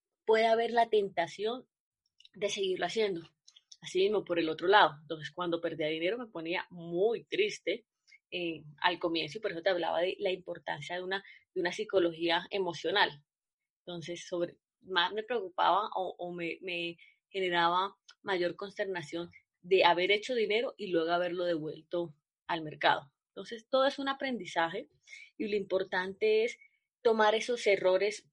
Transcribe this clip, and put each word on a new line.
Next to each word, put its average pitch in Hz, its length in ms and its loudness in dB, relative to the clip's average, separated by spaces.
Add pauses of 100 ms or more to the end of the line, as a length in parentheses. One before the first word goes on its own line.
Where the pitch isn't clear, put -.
(260)
puede 220 200 6
haber 226 260 2
la 233 180 4
tentación 202 760 0 (680)
de 202 160 -2
seguirlo 190 360 -2
haciendo. 190 360 0 (600)
Así - 180 -4
mismo, 196 240 2
por 175 140 -2
el 165 100 0
otro 160 200 -2
lado. 185 340 6
Entonces, 156 300 -10
cuando 170 280 -4
perdía 165 280 -4
dinero 165 300 -2
me 247 100 -10
ponía 165 420 -6
muy 175 560 -2
triste, 196 600 -2 (440)
eh, 165 340 -6 (180)
al 180 180 2
comienzo, 165 380 -2
y 214 40 -8
por 196 100 -4
eso 165 100 -8
te 196 80 2
hablaba 165 320 0
de 185 180 0
la 196 120 0
importancia 170 640 -8
de 180 80 -6
una, 190 200 -6 (300)
de 190 80 -4
una 175 100 0
psicología 170 800 0
emocional. 175 720 0 (640)
Entonces, 175 420 -10
sobre, 175 300 -4 (240)
más 180 320 0
me 214 100 -6
preocupaba 185 720 2
o, 185 220 -4
o 175 140 -8
me, 170 300 -8
me 170 360 -6 (320)
generaba 180 640 0 (260)
mayor 175 340 -2
consternación 175 760 -8 (300)
de 180 240 6
haber 180 260 4
hecho 208 240 0
dinero 220 420 0
y 202 100 -8
luego 170 240 0
haberlo 175 340 0
devuelto 160 680 -4 (340)
al 165 140 -2
mercado. 151 500 0 (180)
Entonces, 220 400 -14
todo 262 180 2
es 277 100 -2
un 277 100 -4
aprendizaje 220 800 -4 (500)
y 214 100 -6
lo 208 80 -2
importante 196 880 0
es 233 160 -4 (420)
tomar 214 320 6
esos 233 320 -2
errores 190 680 4